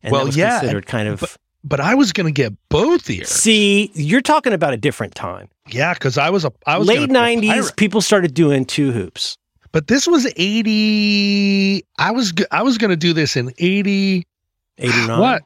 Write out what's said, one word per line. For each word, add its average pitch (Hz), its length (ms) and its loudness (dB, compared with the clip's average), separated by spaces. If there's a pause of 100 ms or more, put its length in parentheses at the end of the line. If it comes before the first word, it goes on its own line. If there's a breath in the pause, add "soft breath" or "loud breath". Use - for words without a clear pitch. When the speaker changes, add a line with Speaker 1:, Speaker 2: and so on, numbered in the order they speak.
Speaker 1:
And - 100 -4
Speaker 2:
Well, 135 100 0
Speaker 1:
that 135 60 -2
was 139 80 -2
Speaker 2:
yeah, 214 240 0
Speaker 1:
considered 104 240 -4
Speaker 2:
and, - 20 -20
Speaker 1:
kind 107 220 -4
of 104 120 -6
Speaker 2:
but, - 160 -10 (260)
but 139 180 -4
I 180 140 2
was 269 180 2
gonna 165 180 -2
get 131 240 -2 (160)
both 277 400 0
ears. 92 180 -8
Speaker 1:
See, 208 680 2
you're 160 280 0
talking 302 320 0
about 156 180 0
a 120 60 -4
different 107 360 -4
time. 95 340 -12 (220)
Speaker 2:
Yeah, 143 240 -2
'cause 127 220 -4
I 147 140 0
was 185 160 0
a, 127 60 -4 (140)
I 151 120 0
was 185 100 2
Speaker 1:
Late 220 60 4
Speaker 2:
gonna 285 140 0
be - 20 0
a - 20 2
Speaker 1:
nineties, 233 380 2
Speaker 2:
pirate. 220 260 -2
Speaker 1:
people 208 240 2
started 185 320 2
doing 143 320 2
two 139 260 -2
hoops. 101 460 -6 (340)
Speaker 2:
But 156 180 -2
this 262 200 2
was 302 180 4 (100)
eighty, 202 1500 0 (140)
I 185 120 0
was 226 220 -2
g-, 175 180 -2
I 165 120 0
was 240 160 2
gonna 202 180 2
do 165 160 0
this 156 240 0
in 127 220 -4
eighty. 196 680 0 (520)
Speaker 1:
Eighty-nine? 117 420 0
Speaker 2:
What? 240 260 2